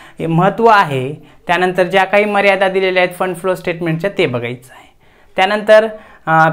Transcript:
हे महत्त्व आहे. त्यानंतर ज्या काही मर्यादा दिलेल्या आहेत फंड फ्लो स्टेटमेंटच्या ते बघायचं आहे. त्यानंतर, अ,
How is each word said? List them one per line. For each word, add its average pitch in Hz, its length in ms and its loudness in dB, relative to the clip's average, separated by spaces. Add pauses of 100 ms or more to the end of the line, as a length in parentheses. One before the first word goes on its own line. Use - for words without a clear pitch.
(200)
हे 160 80 -4
महत्त्व 190 380 0
आहे. 151 480 2 (340)
त्यानंतर 180 360 0
ज्या 185 200 0
काही 202 220 0
मर्यादा 196 420 0
दिलेल्या 185 360 0
आहेत 175 120 -4
फंड 185 200 -4
फ्लो 185 200 -4
स्टेटमेंटच्या 170 600 -6
ते 180 80 0
बघायचं 123 480 -8
आहे. - 80 -20 (540)
त्यानंतर, 214 520 2 (380)
अ, 160 280 4